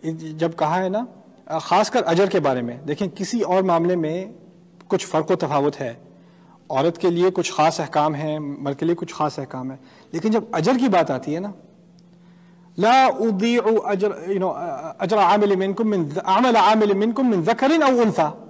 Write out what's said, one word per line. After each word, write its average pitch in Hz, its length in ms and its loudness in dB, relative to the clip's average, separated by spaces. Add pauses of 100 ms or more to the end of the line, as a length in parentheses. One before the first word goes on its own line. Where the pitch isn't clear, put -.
जब 160 520 -4
कहा 156 220 0
है 185 120 -2
ना, 220 180 -4 (400)
खासकर 190 580 0
अजर 180 240 2
के 185 120 0
बारे 131 200 0
में, 120 240 -10
देखें 151 260 -4
किसी 214 320 -6
और 185 220 0
मामले 175 320 2
में 175 360 -4 (560)
कुछ 185 160 -2
फ़र्क 156 260 -2
व 180 60 4
तफावत 143 400 0
है, 117 200 -8 (720)
औरत 156 280 0
के 185 140 0
लिए 175 200 2
कुछ 180 220 -4
ख़ास 160 280 2
अहकाम 151 340 0
हैं, 151 240 -4
मर्द 143 380 -6
के 160 80 -4
लिए 170 100 0
कुछ 170 180 -12
ख़ास 151 260 -4
अहकाम 131 320 -10
है, 135 80 -16 (340)
लेकिन 165 180 -2
जब 220 220 -2
अजर 196 240 0
की 247 120 2
बात 170 220 2
आती 135 220 -4
है 165 80 -4
ना, 202 120 -10 (1200)
"ला 247 300 6 (120)
उदीउ 226 560 2
अजर, 202 360 0 (160)
you 196 120 -2
know, 185 140 -2 (480)
अजर 196 160 0
आमिल 202 400 4
मिनकुम 196 300 -2
मिन, 180 300 0
अमल 226 400 2
आमिल 208 380 4
मिनकुम 226 320 0
मिन 190 160 0
ज़करिन 269 400 2
औ 269 80 4 (100)
उन्सा" 170 280 2 (200)